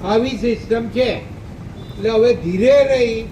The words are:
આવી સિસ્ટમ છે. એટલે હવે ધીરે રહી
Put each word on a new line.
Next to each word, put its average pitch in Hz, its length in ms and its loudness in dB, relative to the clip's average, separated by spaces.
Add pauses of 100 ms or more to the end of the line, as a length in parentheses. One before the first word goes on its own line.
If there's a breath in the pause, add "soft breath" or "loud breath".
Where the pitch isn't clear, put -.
આવી 226 340 0
સિસ્ટમ 233 520 -2
છે. 240 200 0 (760)
એટલે 214 240 -4
હવે 226 260 4
ધીરે 190 380 2 (100)
રહી 247 300 2 (180)